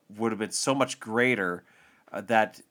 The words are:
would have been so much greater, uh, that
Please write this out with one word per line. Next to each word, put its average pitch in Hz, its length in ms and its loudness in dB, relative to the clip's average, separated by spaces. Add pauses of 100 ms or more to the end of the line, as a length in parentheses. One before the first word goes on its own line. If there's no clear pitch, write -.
(160)
would 110 160 0
have 104 60 -6
been 107 120 -4
so - 240 0
much 135 260 -2
greater, 110 640 0 (480)
uh, - 80 -8
that 110 400 2 (100)